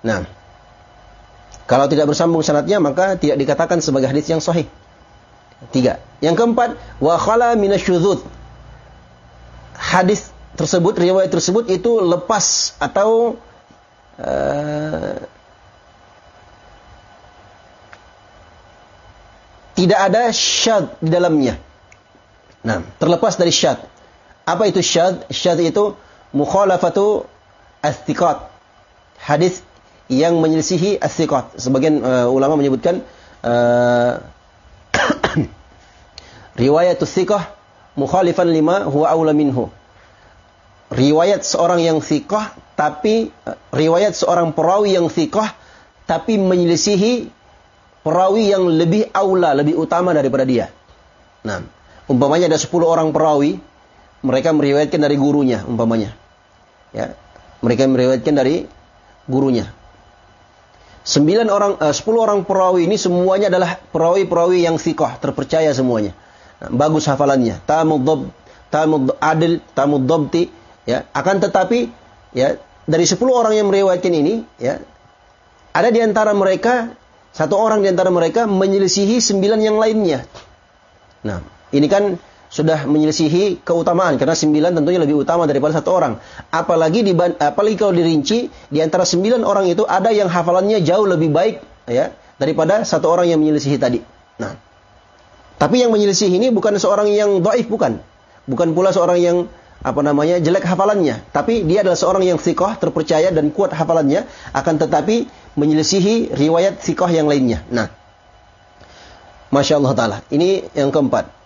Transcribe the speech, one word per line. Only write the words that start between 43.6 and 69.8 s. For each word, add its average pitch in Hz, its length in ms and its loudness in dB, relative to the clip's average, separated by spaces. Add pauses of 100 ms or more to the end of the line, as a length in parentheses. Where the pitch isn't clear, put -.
riwayat 170 400 2
seorang 170 400 0
perawi 190 440 0
yang 170 120 0
thiqah, 196 480 -2 (480)
tapi 165 320 -2
menyelisihi 185 960 0 (720)
perawi 190 480 2
yang 185 160 2
lebih 170 480 2
aula, 185 400 2
lebih 147 240 0
utama 175 320 0
daripada 135 320 0
dia. 123 240 -2 (800)
Nah, 92 180 -8 (400)
umpamanya 147 480 2
ada 151 80 0
sepuluh 170 320 0
orang 160 220 0
perawi, 151 420 0 (640)
mereka 135 320 0
meriwayatkan 147 480 0
dari 147 160 2
gurunya, 139 480 0
umpamanya. 113 480 -2 (800)
Ya, - 240 -10 (480)
mereka 123 240 2
meriwayatkan 131 480 2
dari 139 320 0 (560)
gurunya. 127 480 -2 (1300)
Sembilan 202 480 0
orang, 202 220 0 (100)
eh, 151 80 0
sepuluh 220 320 -2
orang 208 240 -2
perawi 185 400 0
ini 202 80 0
semuanya 190 560 0
adalah 180 240 0
perawi-perawi 175 880 0
yang 165 160 0
thiqah, 151 400 -4
terpercaya 143 560 -2
semuanya. 117 400 -2 (480)
Nah, - 80 -14
bagus 147 400 0
hafalannya, 131 560 0
tamud 156 400 0
dhab-, 147 240 -2 (400)
tamud 151 480 0
adil, 165 400 0 (160)
tamud 139 320 0